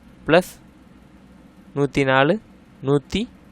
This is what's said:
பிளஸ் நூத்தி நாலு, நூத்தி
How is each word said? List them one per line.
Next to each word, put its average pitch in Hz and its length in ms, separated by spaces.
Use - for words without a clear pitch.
பிளஸ் 175 260
நூத்தி 139 260
நாலு, 135 220
நூத்தி 143 360